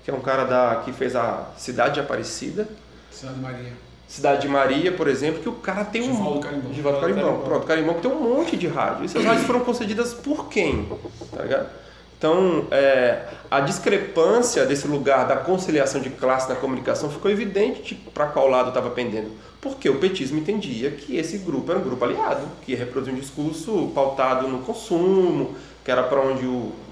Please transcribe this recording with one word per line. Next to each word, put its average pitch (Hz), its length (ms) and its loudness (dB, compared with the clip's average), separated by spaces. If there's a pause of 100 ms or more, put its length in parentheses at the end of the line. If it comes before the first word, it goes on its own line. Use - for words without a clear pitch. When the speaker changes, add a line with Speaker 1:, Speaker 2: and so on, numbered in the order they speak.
Speaker 1:
que - 80 -6
é - 20 -2
um 127 80 -4
cara 131 220 2
da, 123 420 2
que 127 80 -6
fez 123 220 -2
a 117 420 -2
Cidade 127 380 0
de 147 40 -2
Aparecida. 160 680 -6 (440)
Speaker 2:
Cidade 131 240 -14
de 131 60 -8
Maria. 123 320 -10 (340)
Speaker 1:
Cidade 143 360 2
de 151 40 -2
Maria, 139 440 4
por 165 160 0
exemplo, 139 340 0
que 240 80 -6
o 226 40 -4
cara 196 300 -4
tem 226 200 -4
um 254 120 0
Speaker 2:
Givaldo 147 260 0
Carimbão. 143 320 -6
Speaker 1:
Givaldo 143 260 0
Carimbão. 190 240 2
Speaker 3:
Carimbão. 139 260 0
Speaker 1:
Pronto, 147 160 0
Carimbão 160 300 2
que 170 60 -4
tem 254 100 0
um 320 80 0
monte 269 360 2
de 175 120 -2
rádio. 135 340 0
E - 40 -4
essas - 200 0
rádios 226 220 4
foram 247 140 2
concedidas 233 520 -2
por - 340 -4
quem? 143 400 0 (480)
Tá - 60 -6
ligado? - 280 -2 (500)
Então, 170 500 4
é, 135 540 4 (260)
a 139 120 4
discrepância 190 1040 2
desse 143 220 0
lugar 139 400 4
da 135 100 2
conciliação 160 600 2
de 127 120 -4
classe 131 360 0
na 127 80 -2
comunicação 131 540 -2
ficou 170 200 -2
evidente 202 520 0
de - 140 -12
pra - 320 -4
qual 139 200 4
lado 127 240 4
tava 120 200 0
pendendo. 110 400 -4 (280)
Porque - 300 -2
o - 60 4
petismo 151 420 0
entendia 151 540 -2
que - 260 -6
esse 165 220 -4
grupo 151 320 -2
era 190 80 0
um 175 40 -2
grupo 123 220 -2
aliado, - 420 -2 (140)
que 131 120 -6
ia 120 40 0
reproduzir 123 360 -4
um 127 40 -4
discurso 156 760 -4
pautado 131 540 2
no 131 120 -2
consumo, 170 960 2 (280)
que 131 60 -4
era 127 140 4
pra 139 180 2
onde 131 240 0
o 120 260 -2 (200)